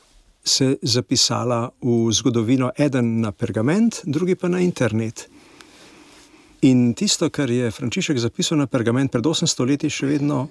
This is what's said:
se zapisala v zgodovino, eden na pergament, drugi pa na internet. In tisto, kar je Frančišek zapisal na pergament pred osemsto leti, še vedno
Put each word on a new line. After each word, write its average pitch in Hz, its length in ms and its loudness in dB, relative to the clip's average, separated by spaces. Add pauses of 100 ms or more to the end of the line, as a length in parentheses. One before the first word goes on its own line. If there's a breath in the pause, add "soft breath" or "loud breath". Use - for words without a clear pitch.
(460)
se 135 340 2
zapisala 120 960 0
v 117 340 2
zgodovino, 117 600 2
eden 123 480 0
na 113 120 0
pergament, 160 680 0
drugi 175 320 -2
pa 180 140 -2
na 180 120 0
internet. 113 680 -2 (1400 loud breath)
In 123 300 6
tisto, 175 360 -2
kar - 200 -2
je 120 200 0
Frančišek 135 480 -4
zapisal 120 400 -2
na 143 80 2
pergament 123 460 0
pred 120 120 0
osemsto 175 400 -2
leti, 143 260 0
še - 180 -4
vedno 143 440 -2